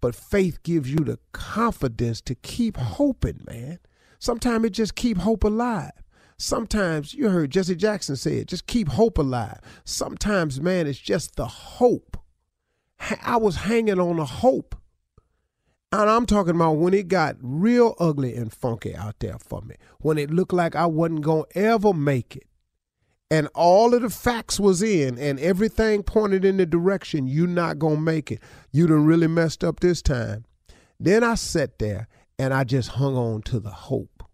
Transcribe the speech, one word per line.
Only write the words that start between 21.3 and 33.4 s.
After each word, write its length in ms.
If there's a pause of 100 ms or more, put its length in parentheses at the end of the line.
ever 380
make 420
it. 120 (840)
And 240
all 380
of 80
the 80
facts 500
was 220
in 360
and 220
everything 640
pointed 400
in 140
the 80
direction, 640
"You 200
not 320
gonna 220
make 300
it. 100 (300)
You 160
done 180
really 220
messed 360
up 160
this 220
time." 420 (560)
Then 240
I 120
sat 440
there 300 (280)
and 160
I 100
just 260
hung 280
on 260